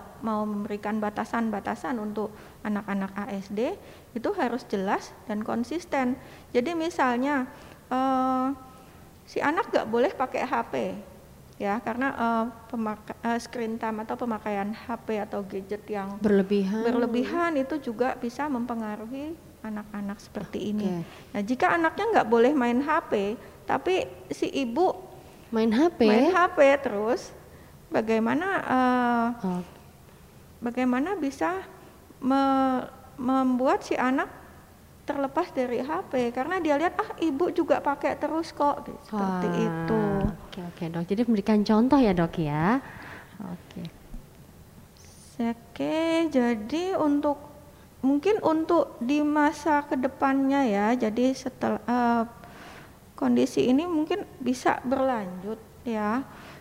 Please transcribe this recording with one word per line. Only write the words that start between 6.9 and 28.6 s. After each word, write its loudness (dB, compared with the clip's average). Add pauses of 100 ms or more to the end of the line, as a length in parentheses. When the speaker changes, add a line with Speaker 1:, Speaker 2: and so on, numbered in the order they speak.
Speaker 1:
eh, 0 (720)
si -4
anak 0
nggak 2
boleh 2
pakai -2
H -2 (160)
P, -2 (640)
ya, -2
karena, -2
eh, 0 (260)
pemaka-, -6
eh, -2
screen -6
time -4
atau -4
pemakaian -4
H -8
P -4
atau -6
gadget -8
yang -6
Speaker 2:
Berlebihan. 4
Speaker 1:
berlebihan 2
itu -2
juga 0
bisa -4
mempengaruhi -4 (240)
anak-anak -8
seperti -6
ini. -2
Speaker 2:
Oke. -6
Speaker 1:
Nah, -2
jika 2
anaknya 0 (100)
nggak 4
boleh 6
main 2
H 0 (200)
P, 0 (320)
tapi 0 (240)
si -2
ibu 0 (580)
Speaker 2:
Main 2
H 6 (100)
P? 6
Speaker 1:
main 6
H 4 (160)
P 0 (200)
terus, -2 (560)
bagaimana, 2 (160)